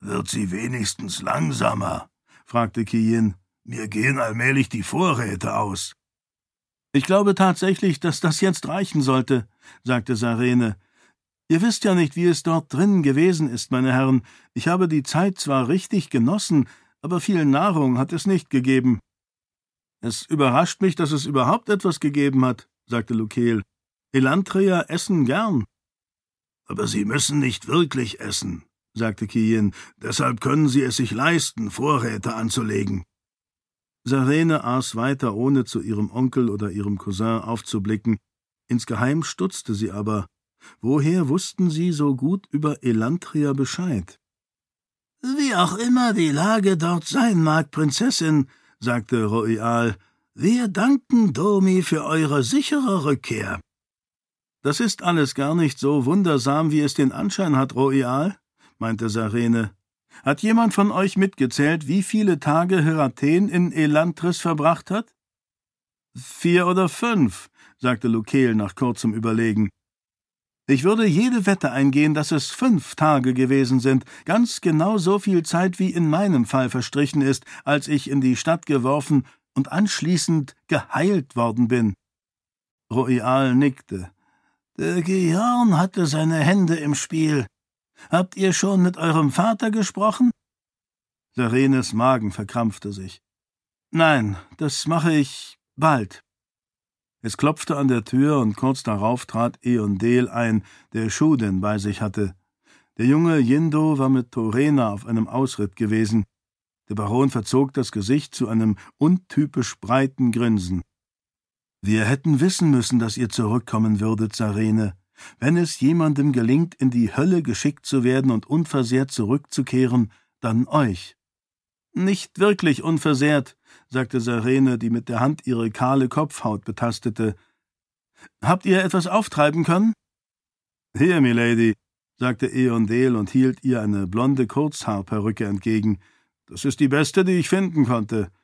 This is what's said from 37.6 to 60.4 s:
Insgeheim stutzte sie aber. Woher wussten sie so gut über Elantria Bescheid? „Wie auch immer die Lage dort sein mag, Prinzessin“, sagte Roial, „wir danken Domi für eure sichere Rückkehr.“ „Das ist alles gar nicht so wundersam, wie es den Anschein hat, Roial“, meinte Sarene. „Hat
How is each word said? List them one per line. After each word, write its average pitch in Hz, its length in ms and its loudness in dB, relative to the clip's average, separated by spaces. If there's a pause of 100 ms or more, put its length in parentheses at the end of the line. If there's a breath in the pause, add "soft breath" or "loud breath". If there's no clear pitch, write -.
Insgeheim 123 540 -2
stutzte - 520 -6
sie 104 160 -4
aber. 104 360 -4 (540 loud breath)
Woher 151 480 2
wussten 180 420 -2
sie 170 220 -2
so 147 220 0
gut 160 360 -2
über 147 320 -4
Elantria 139 720 -2
Bescheid? 135 640 -4 (1040)
„Wie 262 320 -2
auch 180 220 0
immer 240 360 2
die 170 180 2
Lage 190 460 2
dort 170 280 -2
sein 233 380 2
mag, 156 280 2
Prinzessin“, 156 800 0 (320 soft breath)
sagte 120 440 -2
Roial, 113 720 0 (380)
„wir 240 340 2
danken 226 640 2
Domi 190 500 2
für 160 220 -2
eure 147 380 0
sichere 254 600 0
Rückkehr.“ 107 560 -4 (1040)
„Das 143 180 -2
ist 233 220 -2
alles 165 320 0
gar 139 200 -2
nicht 160 240 0
so 139 260 0
wundersam, 151 640 2
wie 151 100 2
es 147 140 0
den 135 180 2
Anschein 170 440 -2
hat, 131 180 0
Roial“, 135 640 0 (400 soft breath)
meinte 113 300 -4
Sarene. 113 640 0 (520 loud breath)
„Hat 143 180 0